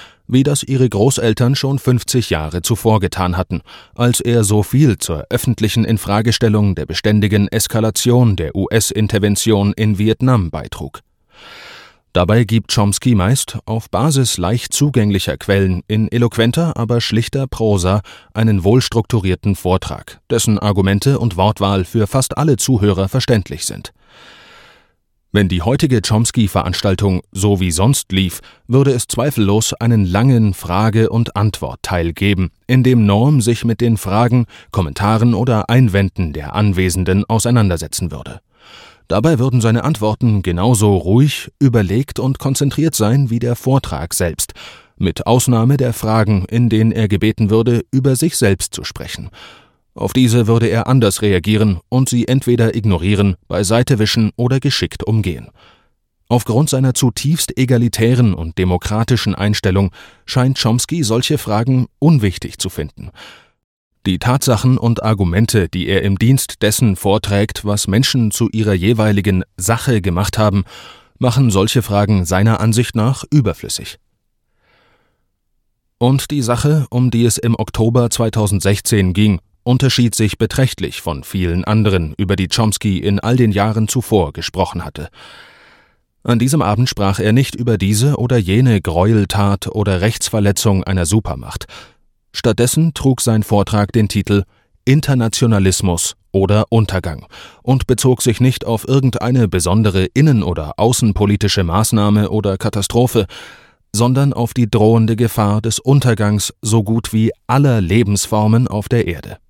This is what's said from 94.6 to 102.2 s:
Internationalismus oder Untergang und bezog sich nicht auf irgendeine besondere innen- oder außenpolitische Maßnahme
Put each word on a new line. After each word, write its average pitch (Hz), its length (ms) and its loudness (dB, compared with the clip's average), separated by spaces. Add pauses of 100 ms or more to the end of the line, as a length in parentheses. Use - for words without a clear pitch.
Internationalismus 113 1300 0 (160)
oder 98 380 2
Untergang 95 560 -2 (360)
und 127 240 0
bezog 127 360 0
sich 117 180 0
nicht 123 260 0
auf 113 220 -4
irgendeine 127 580 0
besondere 92 600 0
innen- 135 360 2
oder 78 380 -6
außenpolitische 104 840 0
Maßnahme 104 680 0